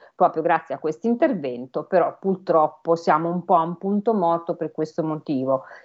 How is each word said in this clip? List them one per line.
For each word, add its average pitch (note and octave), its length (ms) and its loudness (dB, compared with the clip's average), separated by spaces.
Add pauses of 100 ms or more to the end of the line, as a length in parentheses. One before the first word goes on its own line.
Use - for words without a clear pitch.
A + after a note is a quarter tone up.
(160)
proprio D#3+ 260 2
grazie E3 340 0
a - 20 -6
questo D#3 300 -4
intervento, D#3 760 -2
però E3 340 0
purtroppo E3+ 800 0
siamo E3 340 0
un F3 140 -4
po' F#3+ 120 2
a E3 80 4
un F3 140 -4
punto G3+ 360 0
morto E3+ 420 0
per D#3+ 160 -8
questo D#3 320 -6
motivo. C3+ 600 -2 (220)